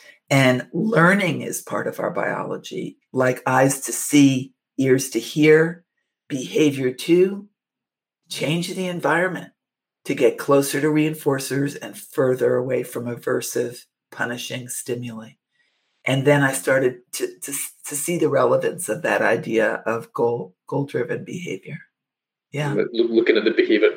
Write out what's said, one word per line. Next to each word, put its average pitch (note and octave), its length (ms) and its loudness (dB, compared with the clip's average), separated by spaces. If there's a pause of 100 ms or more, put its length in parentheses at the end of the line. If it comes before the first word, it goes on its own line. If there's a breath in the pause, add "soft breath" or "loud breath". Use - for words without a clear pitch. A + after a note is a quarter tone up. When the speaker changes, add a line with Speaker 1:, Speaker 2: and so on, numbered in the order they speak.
(300 soft breath)
Speaker 1:
and B2+ 420 4
learning D#3+ 680 2
is - 180 -8
part - 260 -6
of - 140 -8
our - 100 -2
biology, G2+ 880 -6 (160)
like B2+ 320 0
eyes C3+ 380 2
to - 100 -6
see, C3+ 640 4 (240)
ears C3+ 320 2
to A2+ 100 -2
hear, D#3+ 640 4 (420)
behavior C3+ 640 0
to F#3+ 560 2 (840)
change E3+ 440 -4
the F#3 120 -4
environment F3 680 -2 (540)
to C#3+ 80 -2
get A#2 240 4
closer C#3 420 2
to D3+ 60 0
reinforcers C#3+ 960 -2
and G2+ 120 -12
further B2+ 600 0
away B2+ 260 -2
from A#2+ 220 -10
aversive, A#2+ 800 -6 (260)
punishing B2 580 -8
stimuli. A#2+ 640 -10 (720)
And C3+ 200 0
then C#3+ 160 6
I C3+ 100 2
started C3 480 0 (120)
to, F#3 140 -6
to, - 260 -12 (360)
to D3+ 60 -8
see E3+ 220 -4
the D#3 140 2
relevance C3 580 0
of G#2+ 140 -4
that G#2+ 180 0
idea A2 640 0
of A2+ 300 -6
goal, A#2+ 400 -2 (120)
goal-driven C#3 600 -4
behavior. - 520 -10 (720)
Yeah. C#3+ 220 -4
Speaker 2:
Loo-, A2+ 340 0
looking A2+ 280 4
at G#2+ 80 0
the A2+ 60 2
behavior G#2+ 460 2